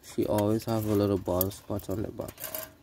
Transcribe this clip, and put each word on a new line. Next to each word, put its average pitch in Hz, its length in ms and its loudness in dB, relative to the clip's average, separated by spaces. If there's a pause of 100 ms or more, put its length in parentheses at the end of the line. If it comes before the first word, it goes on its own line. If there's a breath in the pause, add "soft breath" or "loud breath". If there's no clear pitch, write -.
she - 240 -2
always 107 400 2
have 113 200 0
a 107 80 2
little 101 240 4
bald 92 340 2
spot - 380 -8
on 101 120 -2
the 90 100 -4
back. 104 180 -8 (520)